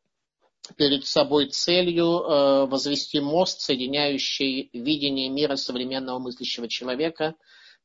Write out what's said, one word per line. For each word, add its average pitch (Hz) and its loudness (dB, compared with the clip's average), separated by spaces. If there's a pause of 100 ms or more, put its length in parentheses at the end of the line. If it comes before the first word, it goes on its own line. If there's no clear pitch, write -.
(760)
перед 139 2
собой 143 2
целью, 175 2
э, 143 4
возвести 139 -2
мост, 180 0
соединяющий 135 -2
видение 135 -2
мира 139 0
современного 127 -4
мыслящего 120 -8
человека 156 -4 (520)